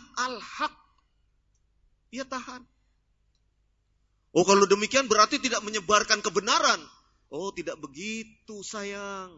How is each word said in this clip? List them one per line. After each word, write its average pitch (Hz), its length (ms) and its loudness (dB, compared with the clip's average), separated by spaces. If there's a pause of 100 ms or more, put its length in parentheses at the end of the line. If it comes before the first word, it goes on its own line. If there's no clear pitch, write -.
(160)
al-haq, 254 560 -6 (1400)
ia 269 80 -8
tahan. 254 400 -12 (1700)
"Oh, 175 160 4
kalau 196 160 8
demikian 208 480 2
berarti 220 320 4
tidak 233 240 -2
menyebarkan 208 560 0
kebenaran." 214 560 0 (480)
Oh, 185 240 -8
tidak 175 320 -8
begitu, 214 800 -12
sayang. 202 640 -10 (100)